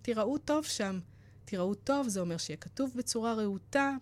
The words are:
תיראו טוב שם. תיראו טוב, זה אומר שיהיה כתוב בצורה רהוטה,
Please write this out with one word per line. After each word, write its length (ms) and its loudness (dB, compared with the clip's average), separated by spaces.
תיראו 360 2
טוב 280 2
שם. 340 -2
תיראו 280 0
טוב, 340 2
זה 120 0
אומר 180 0
שיהיה 200 -6
כתוב 380 -4
בצורה 380 0
רהוטה, 680 0